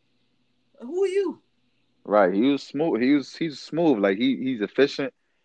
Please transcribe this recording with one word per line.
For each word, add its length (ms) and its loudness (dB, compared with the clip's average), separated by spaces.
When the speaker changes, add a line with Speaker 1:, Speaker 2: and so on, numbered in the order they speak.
Speaker 1:
Who 240 -4
are 40 0
you? 320 -2
Speaker 2:
Right. 280 4
He 100 0
was 200 2
smooth. 380 -2
He 140 2
was, 200 -4
he's 240 -8
smooth. 400 0
Like, 200 2
he, 180 0
he's 240 -4
efficient. 520 0